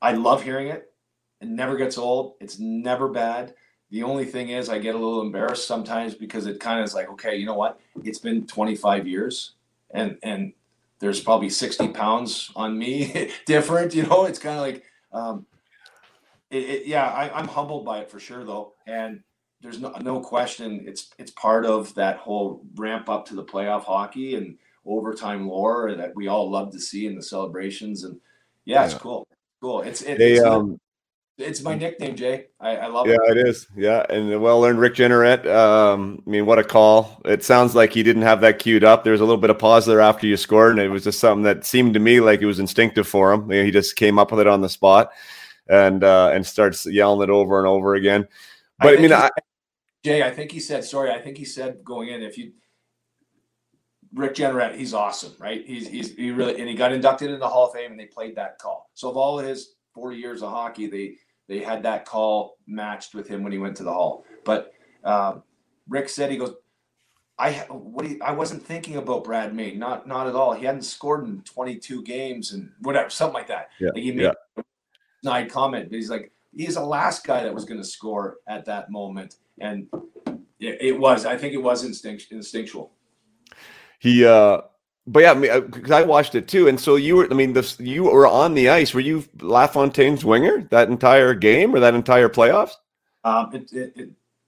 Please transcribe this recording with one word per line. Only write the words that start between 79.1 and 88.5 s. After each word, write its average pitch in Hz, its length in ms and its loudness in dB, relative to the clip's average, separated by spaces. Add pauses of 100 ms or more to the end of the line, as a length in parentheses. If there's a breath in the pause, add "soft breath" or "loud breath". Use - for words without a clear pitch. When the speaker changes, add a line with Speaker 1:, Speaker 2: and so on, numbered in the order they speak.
Speaker 1:
and 101 300 -12 (720)
it, 113 220 -12
it 131 160 -2
was, 131 260 2
I 127 140 -6
think 139 160 -10
it 131 80 -8
was 123 200 -2
instinct-, 107 480 -16
instinctual. 107 600 -16 (1080 soft breath)
Speaker 2:
He, 120 280 6
uh... 107 360 8 (440)
But 127 140 6
yeah, 170 100 10
I 143 40 8
mean, 135 160 0
uh, 127 100 2
'cause 123 320 -4
I 156 100 6
watched 151 320 2
it 113 140 -4
too, 185 180 4
and 131 120 4
so 143 180 4
you 147 180 2
were, 180 160 4
I 127 40 -2
mean, 135 180 2
the, 127 260 -2
you 131 260 -6
were 139 220 6
on 139 280 2